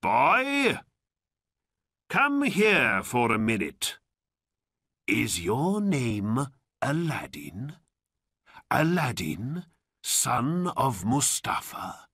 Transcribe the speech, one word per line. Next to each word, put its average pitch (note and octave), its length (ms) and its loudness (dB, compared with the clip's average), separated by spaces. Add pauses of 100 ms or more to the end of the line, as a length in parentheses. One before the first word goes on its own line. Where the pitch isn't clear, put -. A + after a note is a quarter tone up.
Boy, A3 760 4 (1300)
come C#4+ 360 2
here F3 600 2
for A#2+ 280 2
a A2 60 2
minute. A2 600 -2 (1080)
Is F2 360 0
your D3+ 400 0
name B2 640 -2 (340)
Aladdin? C3+ 960 -4 (960)
Aladdin, C#3 960 0 (360)
son D3 680 0
of A#2+ 360 0
Mustafa? - 1080 -2